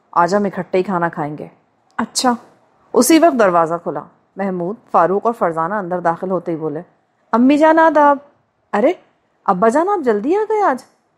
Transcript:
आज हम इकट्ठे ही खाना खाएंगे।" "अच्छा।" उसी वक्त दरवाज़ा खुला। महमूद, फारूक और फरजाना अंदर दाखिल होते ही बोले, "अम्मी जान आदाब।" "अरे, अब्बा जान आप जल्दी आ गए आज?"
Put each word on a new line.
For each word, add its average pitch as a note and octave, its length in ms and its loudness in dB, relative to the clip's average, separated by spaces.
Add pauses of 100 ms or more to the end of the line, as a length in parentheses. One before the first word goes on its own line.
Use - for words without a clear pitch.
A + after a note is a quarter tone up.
(140)
आज F3 220 0
हम G#3 120 0
इकट्ठे F#3+ 300 -4
ही F#3 60 0
खाना F3 260 -4
खाएंगे।" D#3 400 -10 (500)
"अच्छा।" A#3+ 360 -2 (580)
उसी D4+ 260 4
वक्त D4+ 180 4
दरवाज़ा E3+ 400 2
खुला। D#3 280 -10 (320)
महमूद, F#3+ 400 -6 (160)
फारूक F#3 320 2
और A#3 80 0
फरजाना F3 460 -4
अंदर F3+ 200 -6
दाखिल E3+ 300 -4
होते F3 220 -4
ही D#3+ 60 -4
बोले, D#3 260 -8 (500)
"अम्मी C4 240 4
जान D#4+ 220 4
आदाब।" D4 420 4 (520)
"अरे, C4 260 0 (460)
अब्बा G3 240 2
जान D#4 200 0
आप G#4 120 -2
जल्दी A#3+ 340 -2
आ G#4+ 80 0
गए G#4+ 180 -2
आज?" C#4+ 240 -2 (320)